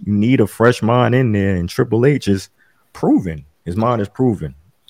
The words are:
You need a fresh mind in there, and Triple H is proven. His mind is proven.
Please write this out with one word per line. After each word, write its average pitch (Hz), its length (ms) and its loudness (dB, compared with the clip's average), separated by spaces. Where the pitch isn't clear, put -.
You 101 80 -2
need 113 280 2
a 107 60 4
fresh 117 360 2
mind 120 320 2
in 127 180 2
there, 98 240 0
and 87 120 -4
Triple 120 380 0
H 143 220 0
is 98 200 0
proven. 98 520 -2
His 87 120 -6
mind 113 260 0
is 101 60 -6
proven. 85 460 -2